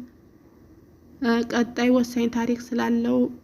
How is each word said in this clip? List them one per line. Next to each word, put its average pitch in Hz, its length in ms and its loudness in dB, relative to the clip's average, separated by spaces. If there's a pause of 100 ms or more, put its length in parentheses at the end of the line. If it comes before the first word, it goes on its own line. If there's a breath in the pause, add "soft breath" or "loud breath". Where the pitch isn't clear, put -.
(1500)
ቀጣይ 240 420 0
ወሳኝ 240 400 2
ታሪክ 240 300 -2
ስላለው 233 580 0 (260)